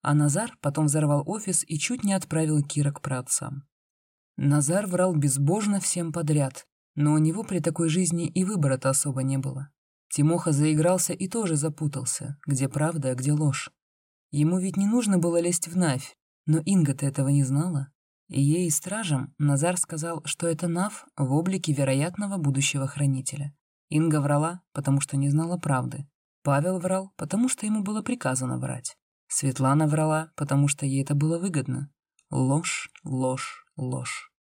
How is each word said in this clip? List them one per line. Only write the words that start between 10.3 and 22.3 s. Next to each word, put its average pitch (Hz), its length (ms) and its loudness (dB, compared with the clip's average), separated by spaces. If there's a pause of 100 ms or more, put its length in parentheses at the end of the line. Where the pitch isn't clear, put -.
заигрался 156 640 2
и 190 140 -6
тоже 190 280 -2
запутался, 143 920 -4
где 135 220 0
правда, 151 440 -2
а 127 40 -2
где 131 160 -2
ложь. 147 400 0 (600)
Ему 156 280 2
ведь 185 180 -2
не 196 100 2
нужно 214 300 2
было 170 220 2
лезть 175 280 -2
в 170 100 -4
Навь, 143 400 0 (280)
но 156 140 4
Инга-то 156 460 2
этого 139 240 0
не 143 140 4
знала. 143 480 -2 (360)
И 135 140 -2
ей, 165 260 2
и - 20 0
стражам, 175 680 -2
Назар 147 400 2
сказал, 160 480 -6
что - 220 -4
это 151 200 0
Нав 180 380 -2 (120)
в 135 160 0
облике 175 400 0
вероятного 156 640 0